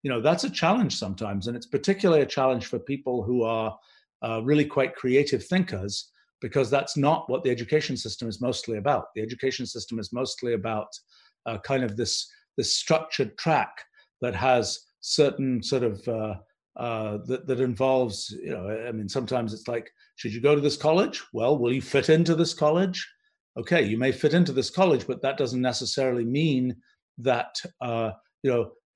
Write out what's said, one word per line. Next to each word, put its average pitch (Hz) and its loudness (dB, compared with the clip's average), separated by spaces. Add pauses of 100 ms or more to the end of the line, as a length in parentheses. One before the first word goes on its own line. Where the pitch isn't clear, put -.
You 135 -4
know, 117 0
that's 160 2
a 262 -2
challenge 185 2
sometimes, 101 -4
and 120 -4
it's 120 -12
particularly 170 4
a 135 2
challenge 131 0
for 120 -6
people 131 -4
who 120 2
are, 110 -2 (440)
uh, 113 -4
really 147 4
quite 135 0
creative 131 2
thinkers, - -2 (300)
because 120 0
that's 139 0
not 147 2
what 131 -2
the 131 2
education 123 0
system 113 -8
is 107 -8
mostly 117 -4
about. 127 0 (100)
The 110 -4
education 123 -4
system 113 -8
is 98 -8
mostly 123 -4
about, 107 -4 (560)
uh, 113 -6
kind 131 0
of 104 -4
this, - -4 (280)
this - 0
structured 160 0
track 147 0 (480)
that 120 -2
has 120 2 (200)
certain 135 2
sort 127 0
of, 104 -2
uh, 110 -4 (400)
uh, 110 -6
that, 127 -4
that 127 -2
involves, 127 0
you - -8
know, 110 -6
I 120 -8
mean, 107 -6
sometimes 117 -2
it's - -12
like, 120 -6 (240)
"Should 107 -8
you 113 -8
go 147 6
to 143 0
this 143 0
college? 170 2 (100)
Well, 123 2
will 120 2
you 135 -2
fit - 2
into 165 6
this 160 2
college?" 175 2 (500)
Okay, 160 2
you 107 0
may 127 2
fit 147 2
into 175 4
this 127 0
college, 165 4
but 123 -6
that 135 -2
doesn't 127 0
necessarily 123 -2
mean 127 2 (440)
that, 120 0 (260)
uh, 117 -2 (300)
you 135 2
know, 117 0 (240)